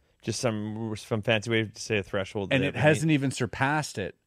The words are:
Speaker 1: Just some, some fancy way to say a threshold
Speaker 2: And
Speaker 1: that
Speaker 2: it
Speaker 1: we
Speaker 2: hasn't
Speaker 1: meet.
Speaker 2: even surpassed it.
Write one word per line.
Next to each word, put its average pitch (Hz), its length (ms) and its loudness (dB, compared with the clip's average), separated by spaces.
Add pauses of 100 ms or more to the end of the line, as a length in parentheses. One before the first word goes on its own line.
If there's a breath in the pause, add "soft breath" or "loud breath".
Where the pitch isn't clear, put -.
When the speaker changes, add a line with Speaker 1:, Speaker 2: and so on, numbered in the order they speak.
(220)
Speaker 1:
Just - 180 -4
some, 107 560 -2
some 107 260 -4
fancy 113 280 2
way 110 140 4
to - 160 -12
say 107 180 0
a 95 60 0
threshold 98 480 -4
Speaker 2:
And 135 100 4
Speaker 1:
that - 60 0
Speaker 2:
it - 60 -4
Speaker 1:
we 113 60 -4
Speaker 2:
hasn't 151 280 4
Speaker 1:
meet. 156 60 6
Speaker 2:
even 135 180 2
surpassed 139 640 -2
it. 92 160 -4 (120)